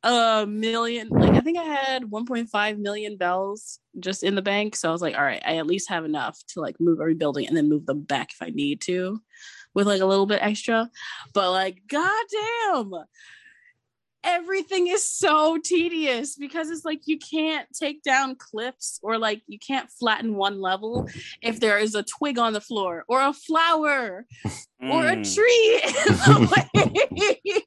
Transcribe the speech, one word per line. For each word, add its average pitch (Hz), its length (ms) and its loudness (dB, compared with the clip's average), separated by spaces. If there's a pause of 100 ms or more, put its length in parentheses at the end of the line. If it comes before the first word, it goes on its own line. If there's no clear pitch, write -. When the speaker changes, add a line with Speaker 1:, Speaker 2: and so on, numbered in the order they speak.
Speaker 1:
a 226 460 2
million, 226 600 -4
like, - 260 6
I 240 60 8
think 330 180 -2
I 330 60 -4
had 269 460 -4
one 214 160 -6
point 233 220 -4
five 208 300 -2
million 208 380 -6
bells 190 640 -4 (180)
just 185 240 -6
in 196 140 2
the 190 60 -2
bank. 208 340 -2
So 175 120 -2
I 165 40 0
was 170 100 -4
like, 160 140 -4
"All 143 80 0
right, 127 200 -2
I 156 120 -2
at 160 100 -4
least 190 220 -2
have 170 160 -4
enough 147 340 -6 (100)
to, - 120 -10
like, 139 200 -6
move 165 200 2
every 160 140 2
building 143 340 -2
and 160 80 0
then 151 120 4
move 151 180 0
them 147 160 -4
back 135 300 -4
if - 80 -20
I - 100 -10
need 143 320 -4
to 185 380 -4 (540)
with, 202 120 2
like, 202 140 2
a 190 60 2
little 196 200 4
bit 208 160 0
extra." 226 480 -2 (440)
But, 190 180 2
like, 190 360 -2
goddamn, 403 1040 -2 (1300)
everything 359 640 0
is 392 200 0
so 311 540 2
tedious 320 760 -2
because 294 340 -8
it's 320 140 -12
like, 311 220 -6
you 311 120 0
can't 311 540 -4
take 302 300 -6
down 269 340 0
cliffs - 680 -10
or, 220 160 -2
like, 220 280 -2
you 208 120 -16
can't 262 320 -6
flatten 220 440 -2
one 196 260 -2
level 214 480 -4 (340)
if 226 180 -4
there 214 180 4
is 214 160 0
a 208 80 -2
twig 277 360 -4
on 233 140 2
the 208 80 -4
floor 185 480 -6
or 254 140 4
a 277 100 2
flower 294 920 0 (560)
or - 240 2
a 339 100 2
Speaker 2:
Mm. - 180 -4
Speaker 1:
tree 453 500 6
in - 80 -2 (220)
the - 1300 4
<laughs> - 0 -
way. 415 220 0